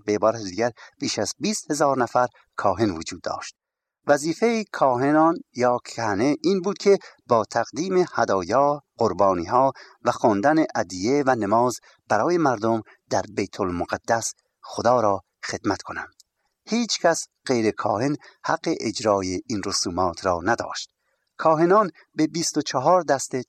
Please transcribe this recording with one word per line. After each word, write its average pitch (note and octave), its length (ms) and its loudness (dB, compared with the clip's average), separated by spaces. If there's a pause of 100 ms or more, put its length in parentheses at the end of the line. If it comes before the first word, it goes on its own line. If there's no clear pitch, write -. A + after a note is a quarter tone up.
به G#2 80 0
عبارت G#2+ 280 2
دیگر G2+ 280 -4 (280)
بیش - 200 -6
از G#2 200 -4
بیست G3+ 320 -4
هزار C#3+ 280 2
نفر B2 280 2 (300)
کاهن G2+ 340 2
وجود E2+ 320 -8
داشت. - 320 -10 (520)
وظیفهٔ E3+ 680 0
کاهنان D3 640 2 (160)
یا B2 320 2
کهنه A2+ 580 0
این F#3+ 180 2
بود F3+ 180 -4
که G3 200 4 (280)
با A2+ 180 4
تقدیم F3 680 -2
هدایا، A#2 680 0 (160)
قربانی‌ها G2 760 2 (320)
و A#2+ 80 2
خواندن C3 520 2 (100)
ادعیه G#2+ 520 -2
و C3 80 4
نماز A2+ 420 0 (320)
برای C3+ 300 0
مردم A2+ 440 0 (280)
در G#2 120 0 (140)
بیت G#2+ 240 -4
المقدس F#2+ 720 -4 (300)
خدا A#2 380 0
را G2+ 200 2 (240)
خدمت G2+ 380 -6
کنند. - 320 -12 (500)
هیچ A3+ 360 -4
کس E3 260 2 (200)
غیر A2+ 240 2
کاهن A2+ 460 -2 (280)
حق E3 360 -2
اجرای G2+ 640 0
این G2+ 200 -4
رسومات F2+ 600 -2
را F2 180 0
نداشت. - 460 -4 (460)
کاهنان E3+ 540 4 (240)
به D#3 120 0
بیست D#3 320 -4
و C#3+ 40 2
چهار D#3 400 2
دسته C3+ 460 -2